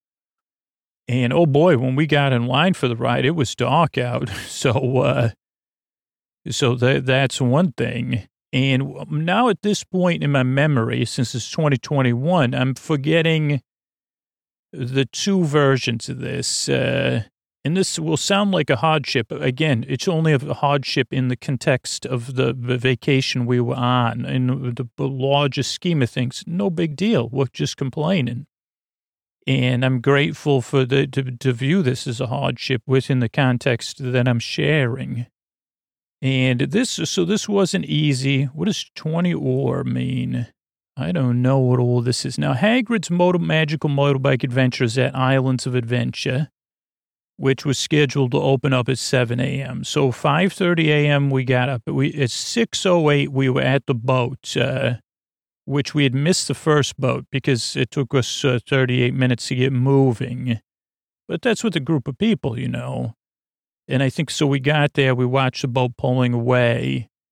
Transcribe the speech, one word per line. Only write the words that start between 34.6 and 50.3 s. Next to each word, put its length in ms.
And 400
this, 300
so 340
this 240
wasn't 380
easy. 580
What 220
does 280
twenty 400
or 480
mean? 640
I 140
don't 320
know 160
what 220
all 220
this 220
is. 140
Now, 160
Hagrid's 560
motor-, 300
Magical 500
Motorbike 540
Adventures 520
at 200
Islands 500
of 80
Adventure, 760
which 300
was 140
scheduled 500
to 100
open 320
up 160
at 120
seven 400
A 200
M. 220
So 300
five 400